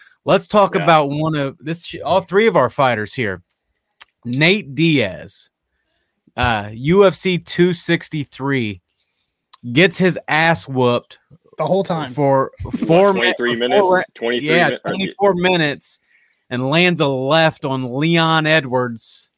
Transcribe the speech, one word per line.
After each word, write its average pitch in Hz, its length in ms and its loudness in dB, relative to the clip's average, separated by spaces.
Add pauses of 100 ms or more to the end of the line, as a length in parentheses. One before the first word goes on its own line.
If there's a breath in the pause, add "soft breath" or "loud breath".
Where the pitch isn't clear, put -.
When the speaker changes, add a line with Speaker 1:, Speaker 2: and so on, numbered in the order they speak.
(260 soft breath)
Speaker 1:
let's 180 220 2
talk 196 280 2
Speaker 2:
Yeah. 175 80 0
Speaker 1:
about 156 260 4
one 156 260 -2
of 139 240 -4
this. 160 440 -10
All 175 180 0
three 196 260 2
of 175 100 2
our 127 120 4
fighters 117 440 -2
here. 98 300 -4 (840)
Nate 143 500 0
Diaz, 120 760 -2 (880)
uh, 110 380 -2
U 165 320 4
F 180 80 4
C 180 240 -4
two 175 360 0
sixty-three, 135 1080 -4 (920)
gets 170 260 2
his 180 200 0 (100)
ass 160 400 0
whooped 123 520 -2 (380)
Speaker 3:
The 151 100 -4
whole 185 160 0
time. 156 280 -6
Speaker 1:
for 135 400 0 (120)
Speaker 2:
What, - 160 -8
Speaker 1:
four 185 340 4
mi-, 190 60 -2 (160)
Speaker 2:
23 120 180 -2
Speaker 1:
for 113 60 -4
Speaker 2:
minutes? 123 220 2
Speaker 1:
four 180 160 2
ra-, 185 60 0 (120)
Speaker 2:
23 120 340 -4
Speaker 1:
yeah, 160 200 2
Speaker 2:
min-, 123 140 -6
or - 80 -6
Speaker 1:
twenty-four 190 440 -2
minutes, 175 640 -2 (500)
and 127 200 -4
lands 165 320 2
a 143 60 2
left 143 580 0
on 131 280 -4
Leon 160 540 0
Edwards 127 920 -2